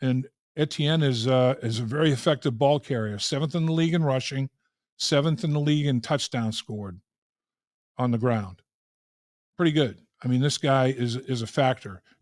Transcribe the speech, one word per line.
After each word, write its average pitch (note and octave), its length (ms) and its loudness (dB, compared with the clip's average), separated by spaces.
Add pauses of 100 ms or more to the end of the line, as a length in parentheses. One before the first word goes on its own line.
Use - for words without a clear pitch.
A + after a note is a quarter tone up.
And C3 280 -2 (280)
Etienne D3+ 460 0
is, B2 240 0
uh, C3 360 4
is A2+ 180 -2
a B2 40 -4
very D3+ 280 0
effective C3+ 440 0
ball C#3+ 220 2
carrier, G#2+ 400 -4
seventh D3 380 -4
in D#3+ 100 0
the D#3+ 60 0
league E3 220 0
in E3 100 2
rushing, C3+ 440 -2 (500)
seventh D3+ 440 0
in D3+ 100 -2
the D3 60 0
league D3 280 2
in B2+ 140 2
touchdowns A#2 560 -4
scored G2+ 440 -10 (960)
on B2 140 2
the A2+ 60 0
ground. G#2+ 440 -2 (960)
Pretty E3 160 2
good. D3 260 2 (240)
I B2 60 -4
mean, B2+ 120 2
this C#3+ 180 0
guy C3+ 300 4
is, B2 280 -2
is B2+ 260 -6
a A2 40 -6
factor. B2+ 560 -2 (200)